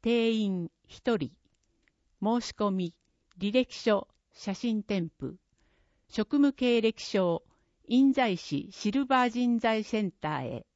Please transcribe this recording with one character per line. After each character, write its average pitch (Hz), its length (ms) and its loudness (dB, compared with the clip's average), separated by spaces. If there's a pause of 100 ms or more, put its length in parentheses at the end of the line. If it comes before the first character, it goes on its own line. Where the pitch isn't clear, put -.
定 226 300 2
員 190 380 0 (160)
一 - 320 -2
人。 143 140 -4 (880)
申 226 200 2
し - 100 -10
込 208 200 -2
み、 185 220 -4 (440)
履 202 160 -4
歴 254 220 0
書、 - 320 0 (240)
写 - 220 -8
真 214 300 -4
添 180 260 -4 (100)
付。 139 180 -10 (720)
職 226 280 -2
務 285 160 4
経 240 280 2
歴 220 220 -2
書、 180 400 0 (440)
印 269 260 4
西 226 240 2
市 - 340 -6
シ - 200 -4
ル 269 140 0
バ 254 220 2
ー - 20 2
人 240 300 0
材 220 240 0
セ 220 180 -2
ン 196 100 -2
タ 151 260 -6
ー 127 80 -6
へ。 120 200 -8 (100)